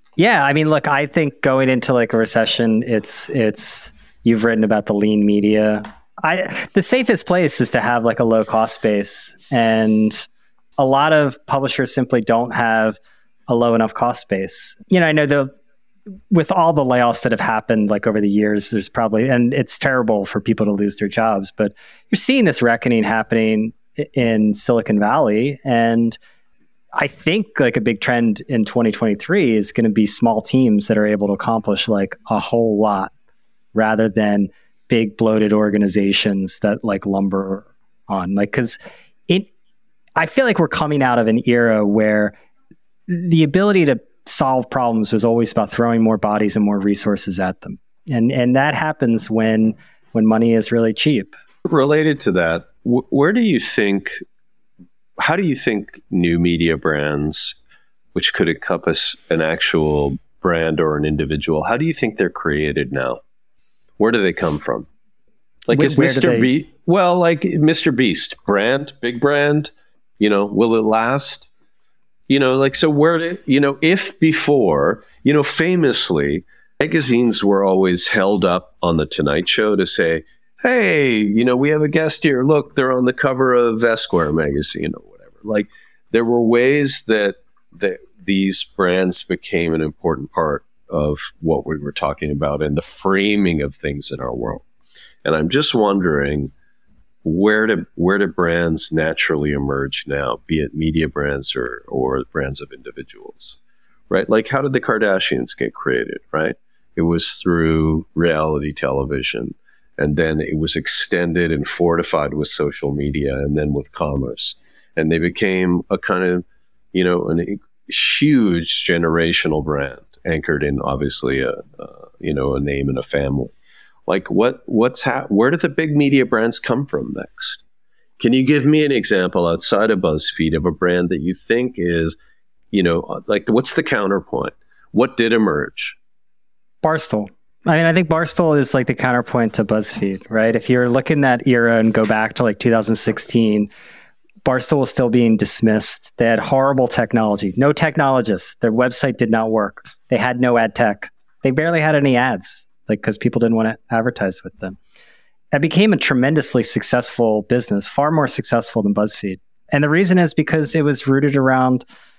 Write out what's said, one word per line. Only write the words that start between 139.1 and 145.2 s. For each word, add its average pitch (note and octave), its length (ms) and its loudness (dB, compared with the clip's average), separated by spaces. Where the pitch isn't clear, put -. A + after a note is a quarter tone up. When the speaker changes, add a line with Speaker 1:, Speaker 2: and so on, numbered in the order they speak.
Speaker 1:
to A2 100 0
BuzzFeed, G#2 640 -4
right? A2+ 260 2
If - 140 -2
you're B2 200 4
looking C3+ 320 0
that B2 260 2
era A#2 320 4
and A2 140 4
go A2 120 2
back A2 300 0
to, C3 80 0
like, G#2+ 160 0
two A#2+ 120 2
thousand A2 240 2
sixteen, G#2+ 760 0
Barstool C3 340 2
was B2+ 100 0
still B2 200 0
being A2+ 260 4